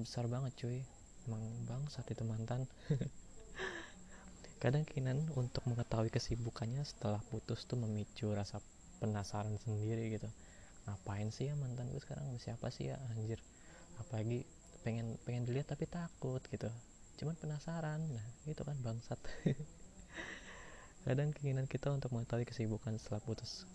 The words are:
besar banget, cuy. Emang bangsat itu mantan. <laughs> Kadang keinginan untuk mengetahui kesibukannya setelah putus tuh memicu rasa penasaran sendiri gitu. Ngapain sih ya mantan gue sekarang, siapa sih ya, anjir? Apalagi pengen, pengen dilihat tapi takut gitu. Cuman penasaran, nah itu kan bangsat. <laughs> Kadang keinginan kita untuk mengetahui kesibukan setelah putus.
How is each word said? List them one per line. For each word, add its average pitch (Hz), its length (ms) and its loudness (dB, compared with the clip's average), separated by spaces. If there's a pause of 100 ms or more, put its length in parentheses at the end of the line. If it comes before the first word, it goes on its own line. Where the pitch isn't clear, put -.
besar 117 320 2
banget, 123 240 0
cuy. 123 240 0 (480)
Emang 110 160 0 (240)
bangsat 127 400 -2
itu - 160 0
mantan. 113 400 2 (240)
<laughs> - 1800 -2
Kadang 143 240 6
keinginan 135 480 2
untuk 123 320 2
mengetahui 117 400 4
kesibukannya 117 800 2
setelah 104 400 2
putus - 400 -2
tuh 123 80 2
memicu 107 560 2
rasa 101 320 0 (320)
penasaran 104 640 0
sendiri 110 560 2
gitu. 113 160 -4 (560)
Ngapain 101 400 0
sih 135 240 0
ya - 20 0
mantan 127 380 0
gue 139 80 -2
sekarang, 139 400 -4
siapa 117 320 -2
sih - 160 -2
ya, 131 80 0 (160)
anjir? 110 320 0 (560)
Apalagi 117 480 2 (400)
pengen, 113 380 0
pengen 120 180 2
dilihat 123 240 2
tapi 160 160 0
takut 143 640 -2
gitu. - 220 0 (480)
Cuman 151 180 0
penasaran, 156 720 0
nah 113 180 -2 (200)
itu 156 160 -2
kan 143 180 0
bangsat. 117 380 0 (260)
<laughs> 139 120 8 (1500)
Kadang 143 280 6
keinginan 131 320 2
kita - 240 2
untuk 135 240 2
mengetahui 120 320 4
kesibukan 110 500 2
setelah 107 240 0
putus. - 540 -4